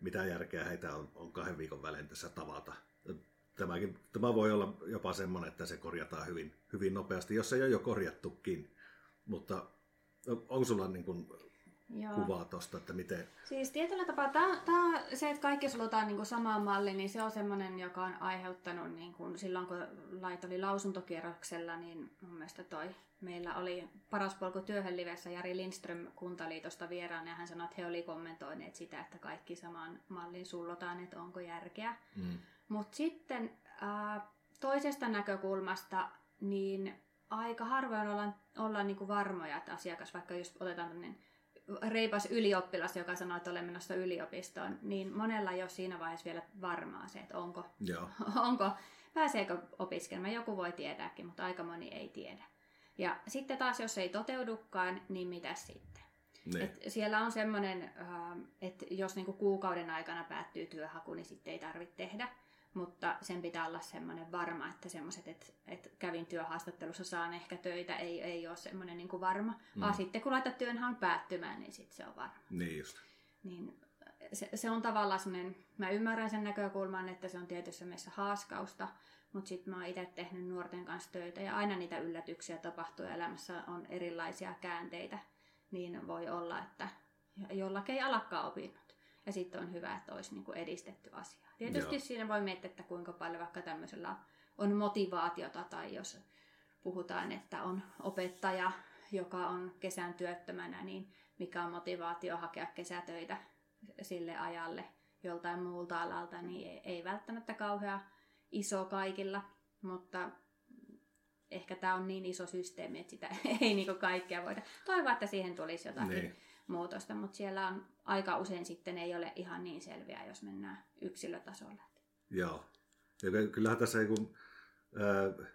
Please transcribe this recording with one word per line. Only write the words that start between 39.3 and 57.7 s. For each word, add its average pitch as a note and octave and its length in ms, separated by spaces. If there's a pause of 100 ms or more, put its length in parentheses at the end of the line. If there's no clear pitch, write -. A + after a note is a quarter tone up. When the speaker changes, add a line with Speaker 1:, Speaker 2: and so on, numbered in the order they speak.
Speaker 2:
että - 160
asiakas, E3+ 420
vaikka F3+ 200
jos F3 260
otetaan F3 280
tämmönen F3 300 (720)
reipas A3 380
ylioppilas, F#3 720
joka F3 200
sanoo, F3+ 200
että F3 140
olen F3 140
menossa F3 300
yliopistoon, F#3 880
niin G3 340
monella G#3+ 340
ei F3+ 120
ole F3+ 60
siinä F#3 300
vaiheessa E3 260
vielä E3+ 180 (180)
varmaa F3 480
se, - 100
että - 200
onko, F3 280 (140)
Speaker 1:
Joo. F2 280 (180)
Speaker 2:
<laughs> A#3 220
onko, G3+ 220 (440)
pääseekö B3 440 (200)
opiskelemaan. F#3 560
Joku A#3 220
voi F3 160
tietääkin, E3+ 540
mutta F3 180
aika F3+ 200
moni E3+ 240
ei - 200
tiedä. - 360 (540)
Ja F3+ 180 (100)
sitten C4+ 320
taas, B3 220
jos A3 180
ei F3+ 100
toteudukaan, A3 1000
niin F3+ 200
mitä E3+ 260
sitten? - 480 (420)
Speaker 1:
Niin. F3 180
Speaker 2:
Et F#3+ 160 (100)
siellä G#3+ 320
on A3+ 120
semmonen, G3+ 680